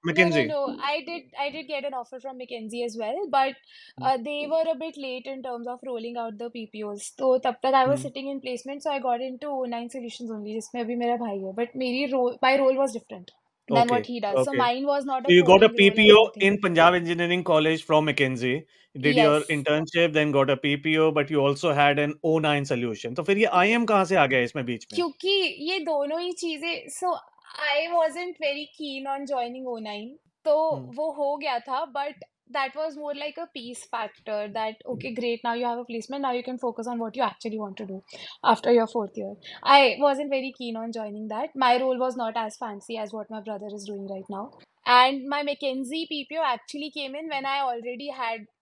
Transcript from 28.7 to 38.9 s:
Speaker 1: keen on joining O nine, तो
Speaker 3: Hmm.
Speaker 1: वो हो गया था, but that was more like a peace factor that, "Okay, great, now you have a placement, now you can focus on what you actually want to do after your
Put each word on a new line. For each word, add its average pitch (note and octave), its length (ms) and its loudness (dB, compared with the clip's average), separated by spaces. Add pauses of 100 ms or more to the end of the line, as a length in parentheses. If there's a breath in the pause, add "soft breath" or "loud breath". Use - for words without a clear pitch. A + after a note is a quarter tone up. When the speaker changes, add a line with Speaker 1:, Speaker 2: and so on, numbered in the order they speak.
Speaker 1:
keen C4+ 300 -10
on C#4 180 -6
joining B3+ 420 -6
O A#3+ 100 -6
nine, G#3+ 400 -12 (280)
तो D#4 80 4 (180)
Speaker 3:
Hmm. B2+ 240 -8
Speaker 1:
वो D4+ 220 -6
हो C#4+ 200 -2
गया C#4 200 -4 (100)
था, C4+ 260 -4
but C#4+ 220 -8 (400)
that C4+ 200 -4
was D#4 220 -6
more D4 180 -8
like D4 220 -10
a E4 80 -8 (120)
peace A#3+ 260 -14 (120)
factor G#3+ 420 -6 (180)
that, A3 260 -6 (120)
"Okay, B3 260 -8
great, A#3 280 -2
now A#3 120 0
you B3 60 -2
have A#3+ 180 -2
a - 80 -12
placement, A#3+ 360 -8
now B3+ 100 -2
you B3 100 -6
can B3+ 160 -6
focus A#3 300 -4
on A#3 100 -4
what A3 160 -8
you C4 80 2
actually G#3+ 320 -8
want G3 220 -10
to G#3 100 -10
do F#3+ 100 -12 (520 loud breath)
after A#3+ 240 2
your A3+ 160 2